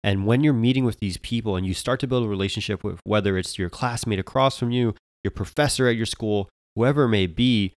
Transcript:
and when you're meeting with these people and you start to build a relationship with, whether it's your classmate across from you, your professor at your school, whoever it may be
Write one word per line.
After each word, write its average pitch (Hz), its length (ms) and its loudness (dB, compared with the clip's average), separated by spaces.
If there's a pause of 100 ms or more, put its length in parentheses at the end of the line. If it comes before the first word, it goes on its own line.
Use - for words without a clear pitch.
and 98 220 2
when 120 160 4
you're 151 100 6
meeting 127 320 2
with 113 140 -2
these 98 200 -4
people 110 380 -4
and 92 100 -2
you 92 80 -2
start - 260 -2
to 139 60 -2
build 123 180 0
a 110 40 -2
relationship 98 540 -4
with, 95 220 -8
whether 101 340 2
it's - 200 -6
your 87 120 -2
classmate 120 480 -4
across 131 400 0
from 120 120 -2
you, 120 240 2 (280)
your 98 80 -2
professor 131 560 0
at 117 100 2
your 113 100 -2
school, 104 420 -2 (260)
whoever 139 300 2
it 120 60 2
may 101 160 4
be 104 500 2